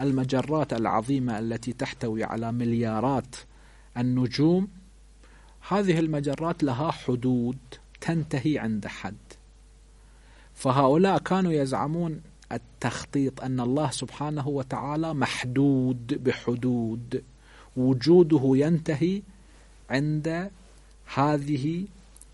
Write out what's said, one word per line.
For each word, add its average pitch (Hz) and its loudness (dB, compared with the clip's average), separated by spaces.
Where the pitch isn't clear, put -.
المجرات 131 0
العظيمة 113 0
التي 113 -4
تحتوي 113 -4
على 113 -4
مليارات 117 0
النجوم، 127 2
هذه 185 2
المجرات 156 -2
لها 143 0
حدود 123 -2
تنتهي 151 -2
عند 110 -4
حد. 101 -10
فهؤلاء 143 4
كانوا 185 2
يزعمون 151 -2
التخطيط، - -4
أن 127 -4
الله 131 0
سبحانه 143 -6
وتعالى 143 -4
محدود 131 0
بحدود، 120 -2
وجوده 135 6
ينتهي 160 2
عند 151 -2
هذه 147 0